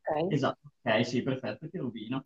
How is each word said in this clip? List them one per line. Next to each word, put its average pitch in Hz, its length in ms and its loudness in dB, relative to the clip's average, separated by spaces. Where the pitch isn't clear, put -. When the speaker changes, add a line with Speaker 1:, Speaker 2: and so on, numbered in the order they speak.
Speaker 1:
Ok. 165 220 2
Speaker 2:
Esatto, 131 280 2
ok, 117 220 4
sì, 123 180 0
perfetto, 131 460 -4
cherubino. 123 560 -6